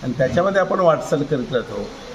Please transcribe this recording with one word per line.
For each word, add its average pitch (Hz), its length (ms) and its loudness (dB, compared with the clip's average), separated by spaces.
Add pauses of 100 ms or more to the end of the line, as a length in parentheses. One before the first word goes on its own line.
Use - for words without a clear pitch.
आणि 131 140 -4
त्याच्यामध्ये 175 440 2
आपण 196 180 0
वाटचाल 156 440 2
करत 135 300 -2
राहतो. 104 360 -4 (260)